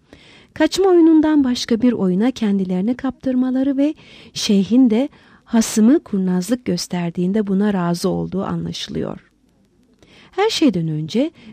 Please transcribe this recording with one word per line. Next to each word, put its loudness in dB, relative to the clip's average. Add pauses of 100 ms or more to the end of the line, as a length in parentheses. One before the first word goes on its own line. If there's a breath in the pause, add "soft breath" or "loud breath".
(540 soft breath)
Kaçma 0
oyunundan 4
başka -2
bir 4
oyuna 0
kendilerini -2
kaptırmaları -2
ve 0 (400 loud breath)
şeyhin 2
de 0 (340 soft breath)
hasımı 2
kurnazlık -4
gösterdiğinde -4
buna 0
razı -2
olduğu -4
anlaşılıyor. -8 (1000 soft breath)
Her -2
şeyden 0
önce -4 (220 loud breath)